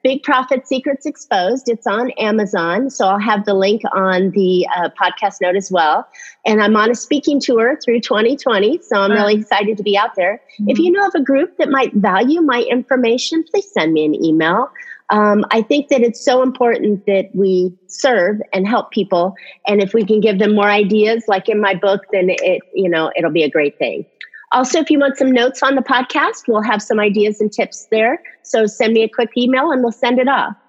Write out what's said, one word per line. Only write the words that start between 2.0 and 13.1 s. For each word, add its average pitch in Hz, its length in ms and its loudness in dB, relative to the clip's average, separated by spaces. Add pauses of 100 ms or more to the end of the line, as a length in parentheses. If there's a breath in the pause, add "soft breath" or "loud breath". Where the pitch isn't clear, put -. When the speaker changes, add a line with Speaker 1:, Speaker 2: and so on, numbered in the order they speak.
Speaker 1:
Amazon. 208 800 -2
So 202 180 -2
I'll 196 100 0
have 208 260 -2
the 202 100 0
link 196 280 0 (100)
on 190 400 0
the, 185 320 2 (120)
uh, 175 120 -4 (120)
podcast 196 400 -2
note 180 160 0
as 190 160 -4
well. 170 340 0 (380 loud breath)
And 214 180 2
I'm 214 140 4
on 214 160 2
a - 20 2
speaking 285 460 -2
tour 247 440 0
through 233 180 0
twenty 226 340 0
twenty. 226 460 0
So 226 180 -4
I'm 196 100 2
really 208 240 2
Speaker 2:
Wow. 214 60 0
Speaker 1:
excited 208 380 -2
to 208 40 -10
be 196 160 0
out 226 160 -2
there. 196 260 -2 (200 loud breath)
If 208 160 0
Speaker 2:
Mm-hmm. 320 60 2
Speaker 1:
you 349 100 2
know 392 160 2
of 370 80 -6
a 302 40 0
group 277 380 0
that 311 120 0
might 269 240 0
value 214 460 2
my 254 220 2
information, 247 880 0